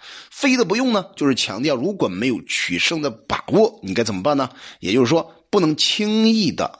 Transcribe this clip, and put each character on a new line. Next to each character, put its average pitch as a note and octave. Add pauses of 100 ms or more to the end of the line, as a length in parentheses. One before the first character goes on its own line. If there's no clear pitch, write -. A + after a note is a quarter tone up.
(320)
非 C4
得 A#3+
不 F#3
用 B3
呢， F#3+ (100)
就 D3
是 C3
强 A2
调 D3
如 D3+
果 C#3+
没 G2
有 A#2
取 -
胜 E3
的 C#3+
把 -
握， G#3
你 F#2+
该 A2+
怎 G#2
么 F#2
办 C#3+
呢？ C3 (300)
也 F2+
就 B2+
是 A2+
说， D#3+ (140)
不 G3+
能 D#3
轻 G#3+
易 G#3+
的 -